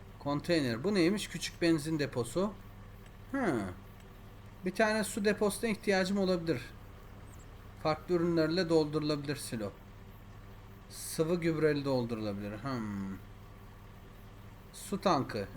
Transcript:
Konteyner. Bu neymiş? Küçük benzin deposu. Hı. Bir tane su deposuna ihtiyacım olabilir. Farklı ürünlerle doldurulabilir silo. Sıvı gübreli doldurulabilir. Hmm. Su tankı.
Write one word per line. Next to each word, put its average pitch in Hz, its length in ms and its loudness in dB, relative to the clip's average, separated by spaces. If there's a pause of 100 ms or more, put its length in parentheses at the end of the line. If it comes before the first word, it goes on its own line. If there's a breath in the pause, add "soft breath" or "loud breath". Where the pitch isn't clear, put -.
(180)
Konteyner. 143 680 2
Bu 208 100 2
neymiş? 190 340 4
Küçük - 340 -4
benzin 160 360 4
deposu. 139 540 2 (800)
Hı. 196 280 4 (1040)
Bir 185 100 -2
tane 214 300 4
su 202 200 -2
deposuna 208 460 4
ihtiyacım 196 480 4
olabilir. 170 580 2 (1120)
Farklı 156 280 0
ürünlerle 165 540 4
doldurulabilir 151 680 2
silo. 104 340 -4 (1200)
Sıvı - 440 0
gübreli 151 500 4
doldurulabilir. 110 760 0
Hmm. 104 560 -2 (1500)
Su - 280 -4
tankı. 123 560 2